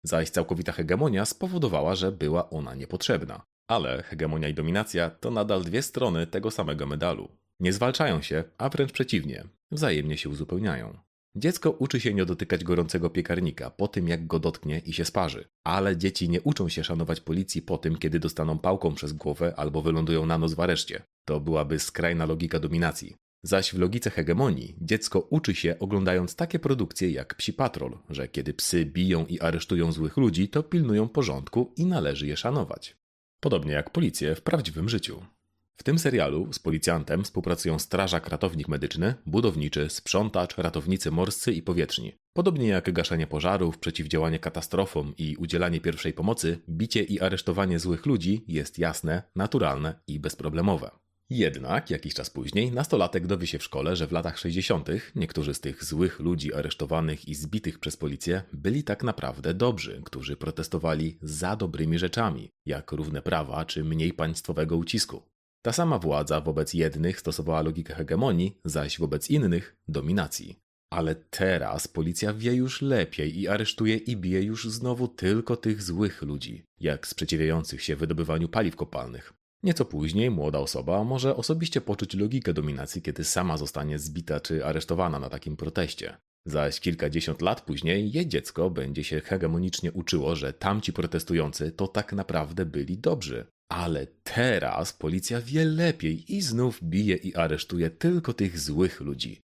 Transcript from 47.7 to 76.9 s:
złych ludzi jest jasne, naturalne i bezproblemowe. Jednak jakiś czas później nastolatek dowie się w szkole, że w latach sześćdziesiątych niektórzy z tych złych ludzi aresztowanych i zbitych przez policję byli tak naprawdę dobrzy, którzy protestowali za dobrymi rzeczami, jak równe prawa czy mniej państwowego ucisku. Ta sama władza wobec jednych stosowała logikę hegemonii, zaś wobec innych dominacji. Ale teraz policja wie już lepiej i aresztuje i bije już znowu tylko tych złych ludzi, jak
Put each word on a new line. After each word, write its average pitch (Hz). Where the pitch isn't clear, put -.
złych 82
ludzi 107
jest 78
jasne, 82
naturalne 80
i 76
bezproblemowe. 76
Jednak 80
jakiś -
czas -
później 104
nastolatek 98
dowie 87
się 80
w -
szkole, 73
że 80
w 71
latach 85
sześćdziesiątych 87
niektórzy 76
z -
tych 69
złych 80
ludzi 76
aresztowanych 76
i 76
zbitych 78
przez -
policję 85
byli 98
tak 104
naprawdę 78
dobrzy, 95
którzy 71
protestowali 80
za 78
dobrymi 82
rzeczami, 90
jak 73
równe 76
prawa 78
czy 78
mniej 80
państwowego 82
ucisku. -
Ta 113
sama 160
władza 76
wobec 76
jednych 80
stosowała 80
logikę 80
hegemonii, 87
zaś 73
wobec 73
innych 98
dominacji. 78
Ale 80
teraz 80
policja 87
wie 117
już 127
lepiej 87
i 95
aresztuje 110
i 110
bije 92
już 110
znowu 120
tylko 110
tych 107
złych 92
ludzi, 71
jak 76